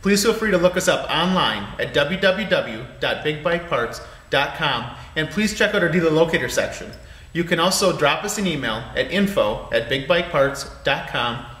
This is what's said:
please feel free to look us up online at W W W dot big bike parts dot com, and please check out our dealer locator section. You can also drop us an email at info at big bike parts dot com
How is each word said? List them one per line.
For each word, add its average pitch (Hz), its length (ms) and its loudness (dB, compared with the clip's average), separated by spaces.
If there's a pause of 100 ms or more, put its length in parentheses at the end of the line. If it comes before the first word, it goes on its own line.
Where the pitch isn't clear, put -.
please 202 220 4
feel 226 100 4
free 220 160 0
to 180 80 4
look 180 180 4
us 180 120 2
up - 200 0
online 139 600 2 (100)
at 127 160 -4
W 151 240 2
W 190 300 2
W 123 360 -4 (140)
dot 127 240 -2
big 151 220 -2
bike 170 240 -2
parts 117 320 -2 (300)
dot 147 260 0
com, 123 400 -2 (180)
and 156 160 -2
please 214 260 0
check 214 200 2
out 180 80 4
our 170 40 2
dealer 165 220 2
locator 156 380 2
section. - 420 -4 (420)
You 170 120 0
can 165 160 0
also 185 360 2
drop 147 280 2
us 208 140 -4
an 202 80 0
email 127 360 -2 (140)
at 131 140 0
info 123 600 0
at 117 160 0
big 135 200 -2
bike 175 220 2
parts 135 380 0 (140)
dot 156 260 -2
com 120 360 -4 (160)